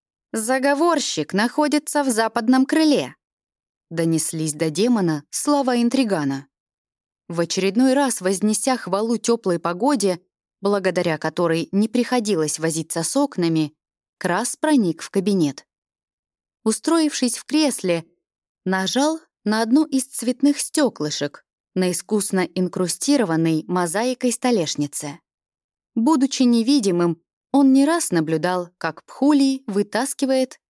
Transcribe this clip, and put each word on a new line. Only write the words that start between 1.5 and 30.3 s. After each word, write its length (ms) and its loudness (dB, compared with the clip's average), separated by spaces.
в 60 0
западном 560 2
крыле», 500 0
донеслись 600 -2
до 180 -4
демона 600 0
слова 500 0
интригана. 680 -2
В 120 -4
очередной 540 0
раз 260 0
вознеся 560 0
хвалу 400 -2
теплой 420 0
погоде, 600 0
благодаря 580 0
которой 540 -2
не 160 2
приходилось 720 -2
возиться 440 -4
с 140 -4
окнами, 560 0
Крас 380 -2
проник 460 2
в 80 -14
кабинет. 560 0
Устроившись 720 0
в 80 -12
кресле, 600 -2
нажал 560 0
на 160 0
одно 240 4
из 220 -2
цветных 520 0
стеклышек 880 -4
на 160 0
искусно 480 -2
инкрустированной 1300 0
мозаикой 640 -2
столешнице. 880 -2
Будучи 480 2
невидимым, 800 2
он 200 6
не 120 6
раз 260 0
наблюдал, 680 -2
как 260 -6
Пхулий 640 2
вытаскивает 920 -2